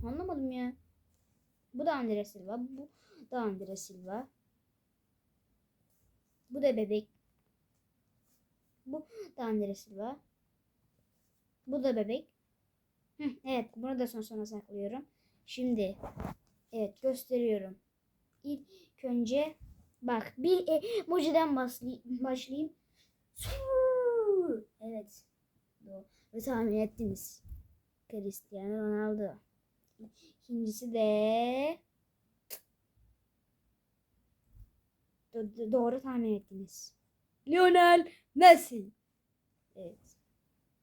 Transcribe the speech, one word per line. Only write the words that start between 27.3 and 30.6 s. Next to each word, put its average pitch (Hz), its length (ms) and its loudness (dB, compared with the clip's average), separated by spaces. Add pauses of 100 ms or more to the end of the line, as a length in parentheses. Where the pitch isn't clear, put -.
Cristiano 202 680 -8
Ronaldo. 214 600 -2 (1000)
İkincisi 233 540 -6